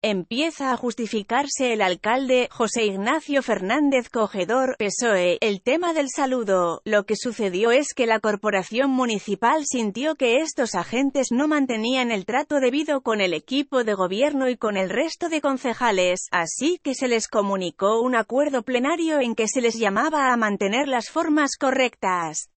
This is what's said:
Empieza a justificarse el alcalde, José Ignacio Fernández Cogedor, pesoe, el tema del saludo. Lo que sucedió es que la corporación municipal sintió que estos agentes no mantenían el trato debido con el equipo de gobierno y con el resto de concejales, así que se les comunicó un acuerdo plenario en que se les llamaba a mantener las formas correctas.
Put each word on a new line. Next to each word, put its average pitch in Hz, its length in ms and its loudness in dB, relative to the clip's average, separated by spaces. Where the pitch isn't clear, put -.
Empieza 262 640 -2
a 233 60 0
justificarse 240 960 -2
el 220 80 0
alcalde, 240 680 2
José 220 340 0
Ignacio 254 560 0
Fernández 247 720 0
Cogedor, 226 640 0
pesoe, 196 640 2
el 208 220 0
tema 330 300 0
del 285 180 0
saludo. 196 720 0
Lo 208 200 2
que 214 100 -2
sucedió 214 560 0
es 277 240 2
que 240 100 0
la 226 140 2
corporación 214 720 0
municipal 247 760 0
sintió 240 480 -2
que 254 280 2
estos 285 340 -2
agentes 254 560 0
no 269 160 2
mantenían 254 640 0
el 196 160 -4
trato 285 320 0
debido 277 420 0
con 220 180 0
el 185 140 2
equipo 262 500 -2
de 214 120 0
gobierno 254 520 0
y 247 100 -2
con 208 200 -2
el 190 140 -2
resto 320 360 -2
de 311 140 -2
concejales, 220 880 0
así 254 540 -2
que 269 100 -4
se 254 140 -2
les 233 200 0
comunicó 196 720 0
un 254 140 0
acuerdo 254 480 0
plenario 294 600 0
en 233 120 -2
que 220 140 0
se 262 120 0
les 233 140 2
llamaba 254 580 2
a 240 60 2
mantener 214 500 0
las 247 220 -2
formas 311 500 0
correctas. 208 960 -2